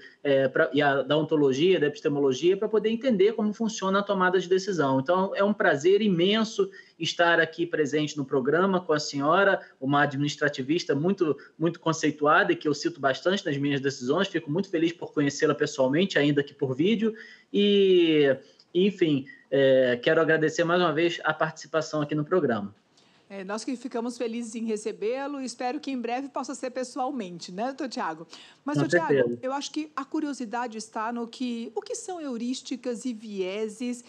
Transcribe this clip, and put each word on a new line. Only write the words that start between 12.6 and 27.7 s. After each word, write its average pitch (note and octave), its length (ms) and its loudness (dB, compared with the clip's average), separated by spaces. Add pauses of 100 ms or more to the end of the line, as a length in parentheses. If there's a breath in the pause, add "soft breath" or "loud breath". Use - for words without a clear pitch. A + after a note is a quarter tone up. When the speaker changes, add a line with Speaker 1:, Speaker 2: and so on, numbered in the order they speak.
Speaker 1:
eu D3 60 0
cito D#3+ 260 -6
bastante C#3 460 0
nas D3 120 -2
minhas C#3+ 220 -2
decisões. C#3 480 -2
Fico D#3+ 240 -6
muito F#3 180 -2
feliz E3 220 0
por - 220 -16
conhecê-la D3 420 0
pessoalmente, D3 640 0
ainda C#3+ 240 2
que - 100 -12
por C3 220 -4
vídeo. G#3+ 400 0 (380 loud breath)
E, F3+ 840 4 (380 soft breath)
enfim, E3+ 500 2 (240 loud breath)
é, C3 540 4
quero D#3+ 160 4
agradecer D#3 460 2
mais F3 160 2
uma E3 120 2
vez E3+ 300 0
a D#3 100 0
participação D#3 680 -4
aqui D3+ 120 -4
no D3+ 120 -2
programa. A#2 500 -2 (560 soft breath)
Speaker 2:
É, G3 120 -12
nós G#3 200 -8
que C4+ 120 -6
ficamos A#3+ 420 -8
felizes A#3 380 -8
em A#3 100 -6
recebê-lo A3+ 760 -6
e C4 60 -8
espero B3 340 -6
que C#4+ 120 -8
em B3+ 100 -4
breve B3 280 -6
possa C#4 260 -8
ser C4 160 -8
pessoalmente, B3 800 -8
né, G3+ 140 -6
doutor C4+ 220 -6